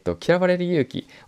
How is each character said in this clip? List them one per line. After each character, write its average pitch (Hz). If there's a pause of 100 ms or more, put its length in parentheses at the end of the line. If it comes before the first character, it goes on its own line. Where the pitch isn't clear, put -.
と 87
「嫌 175
わ 185
れ 180
る 180
勇 175
気」 - (220)